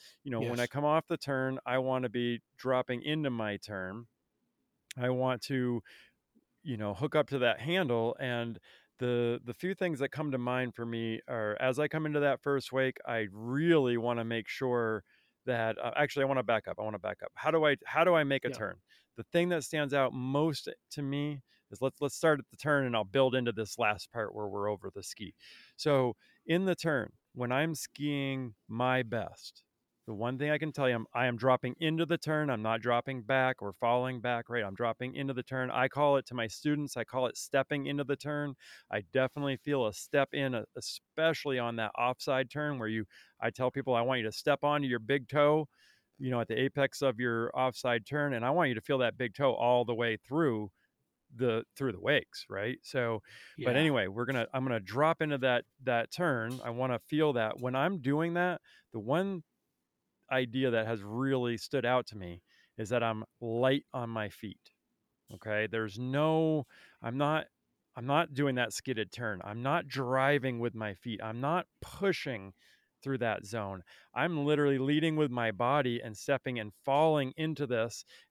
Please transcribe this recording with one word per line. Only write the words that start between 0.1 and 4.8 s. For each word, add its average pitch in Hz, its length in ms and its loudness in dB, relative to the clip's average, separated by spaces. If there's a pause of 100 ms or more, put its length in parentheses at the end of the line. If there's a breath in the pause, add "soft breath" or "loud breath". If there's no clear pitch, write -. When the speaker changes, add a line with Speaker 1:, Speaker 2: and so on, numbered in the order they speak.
Speaker 1:
you 139 80 -8
know, 113 100 -2
when 120 180 -2
I 123 40 0
Speaker 2:
Yes. 123 80 -2
Speaker 1:
come 143 120 -2
off 151 240 2
the 165 100 -2
turn, 131 460 -2
I 127 140 -2
wanna 127 320 0
be 120 320 -2 (160)
dropping 127 460 0
into 151 260 -2
my 110 280 -2
turn. 101 500 -8 (920)